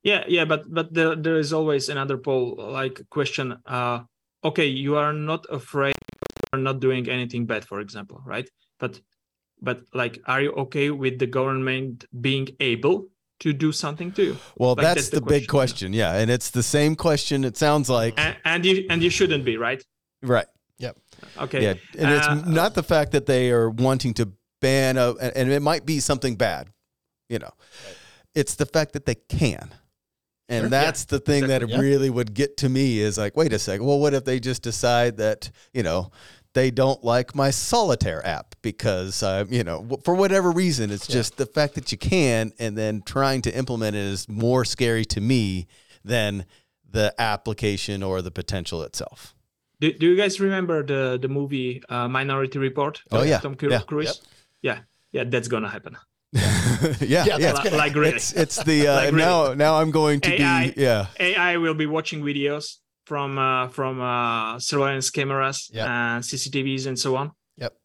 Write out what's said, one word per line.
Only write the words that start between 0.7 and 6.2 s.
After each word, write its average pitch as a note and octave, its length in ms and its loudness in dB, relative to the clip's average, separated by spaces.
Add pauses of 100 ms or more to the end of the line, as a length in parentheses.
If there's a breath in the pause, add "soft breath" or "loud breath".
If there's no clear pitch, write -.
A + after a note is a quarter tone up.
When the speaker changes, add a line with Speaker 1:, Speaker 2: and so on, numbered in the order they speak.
Speaker 1:
but E3 100 -2 (100)
there, D#3+ 180 2 (100)
there E3 200 2
is C#3+ 80 -4
always D3+ 360 0
another C#3 300 -4
pole, C3 300 0 (320)
like, C3 160 -4 (140)
question. C#3+ 360 -2 (200)
Uh, B2 320 -2 (440)
okay, D#3 240 2
you C#3 300 0
are D3 160 2
not D3+ 380 -4
afraid, C#3 440 -2 (480)